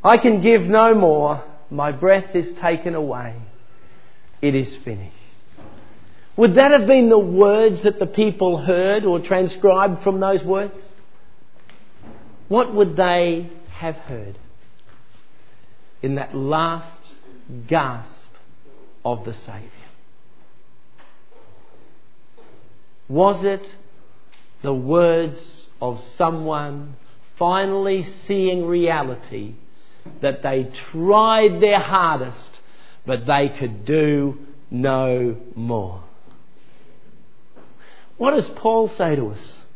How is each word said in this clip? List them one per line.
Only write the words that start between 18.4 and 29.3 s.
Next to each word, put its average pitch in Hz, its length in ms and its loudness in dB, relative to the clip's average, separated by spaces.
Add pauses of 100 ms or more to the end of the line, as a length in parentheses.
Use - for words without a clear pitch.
of 117 200 -4
the 110 80 -8
Saviour? 107 360 -12 (3250)
Was 185 380 4
it 196 320 -2 (840)
the 139 100 -2
words 160 920 2 (160)
of 120 180 -4
someone 147 960 -2 (400)
finally 196 680 0
seeing 185 640 0
reality 143 920 -2 (680)